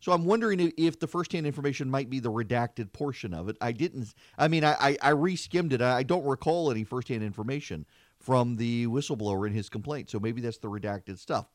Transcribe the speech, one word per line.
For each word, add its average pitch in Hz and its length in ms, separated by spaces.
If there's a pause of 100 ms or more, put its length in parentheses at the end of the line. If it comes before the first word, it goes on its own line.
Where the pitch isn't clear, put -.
So 185 100
I'm 170 140
wondering 214 340
if, 170 160
if 160 240
the 156 80
firsthand 165 400
information 139 420
might 131 200
be 131 100
the 120 120
redacted 117 600
portion 131 420
of 85 140
it. 110 140
I 120 100
didn't, 127 420 (240)
I 151 120
mean, 160 160
I, 151 120
I, 139 240
I 143 100
re-skimmed 165 600
it. 120 100
I, 123 180
I 135 40
don't 156 220
recall 156 460
any 110 120
firsthand 123 400
information, 107 600 (400)
from 123 300
the 117 320
whistleblower 107 580
in 104 80
his 107 160
complaint. 131 400
So 107 100
maybe 113 220
that's 117 160
the 113 100
redacted 101 520
stuff. - 360